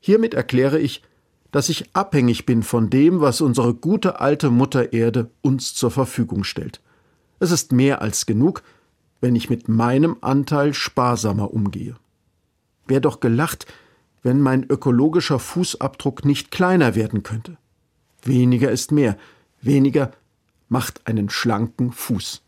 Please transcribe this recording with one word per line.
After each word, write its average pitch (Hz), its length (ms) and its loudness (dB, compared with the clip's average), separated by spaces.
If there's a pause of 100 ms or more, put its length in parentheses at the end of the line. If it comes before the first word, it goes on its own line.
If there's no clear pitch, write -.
Hiermit 226 340 2
erkläre 135 460 0
ich, - 220 -4 (500)
dass 139 160 0
ich - 260 -6
abhängig 139 520 0
bin 113 180 2
von 110 260 0
dem, 160 300 4
was 135 200 2
unsere 123 340 2
gute - 460 -2
alte 143 300 0
Mutter 123 420 2
Erde 117 380 0 (100)
uns 135 340 -2
zur - 180 0
Verfügung 117 500 -2
stellt. - 380 -8 (580)
Es 175 140 0
ist - 180 -2
mehr 135 320 2
als - 240 -4
genug, 117 380 0 (560)
wenn 123 160 2
ich 117 120 -4
mit 117 200 -4
meinem 127 520 2
Anteil 143 540 0
sparsamer 110 800 -2
umgehe. 101 400 -6 (920)
Wär 135 100 2
doch - 220 -2
gelacht, 127 460 -2 (580)
wenn 127 160 2
mein 131 240 2
ökologischer 139 760 0
Fußabdruck - 880 -6
nicht 143 260 0
kleiner 175 460 2
werden 107 260 -2
könnte. 113 340 -10 (680)
Weniger 123 480 2
ist - 180 -4
mehr. 135 260 2 (460)
Weniger 139 480 2 (580)
macht - 380 -4
einen 107 240 -2
schlanken 117 640 -2
Fuß. - 560 -8